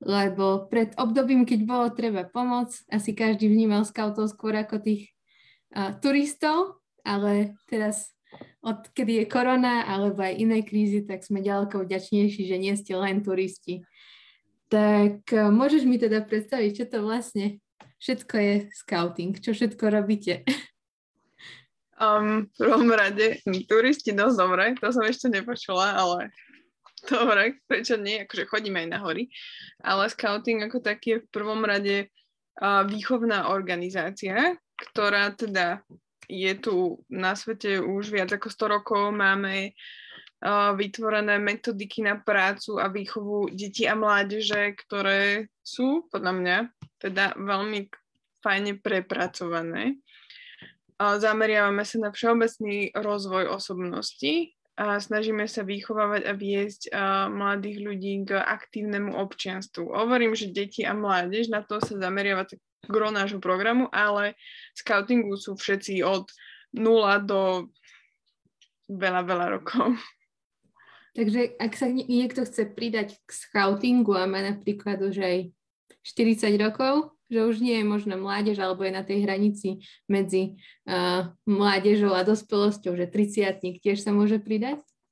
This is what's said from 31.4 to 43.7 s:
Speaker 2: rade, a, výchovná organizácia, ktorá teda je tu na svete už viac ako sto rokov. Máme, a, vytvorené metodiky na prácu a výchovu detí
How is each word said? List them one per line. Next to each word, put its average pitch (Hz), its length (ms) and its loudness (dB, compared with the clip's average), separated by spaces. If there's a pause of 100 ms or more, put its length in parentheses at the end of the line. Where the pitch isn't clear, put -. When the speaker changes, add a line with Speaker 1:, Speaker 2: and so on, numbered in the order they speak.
Speaker 2:
rade, 202 440 0 (520)
a, 196 260 4
výchovná 214 680 0
organizácia, 190 1040 -2 (220)
ktorá 202 580 0
teda 190 480 -2 (480)
je 190 240 -2
tu 185 560 -2
na 190 240 -2
svete 202 480 -4
už 202 300 -4
viac 208 180 -2
ako - 160 -4
sto 214 240 -4
rokov. 202 400 0
Máme, 196 640 0 (680)
a, 202 320 2
vytvorené 208 640 0
metodiky 208 640 -4
na 208 160 0
prácu 196 600 0
a - 80 2
výchovu 202 640 -4
detí 202 360 -4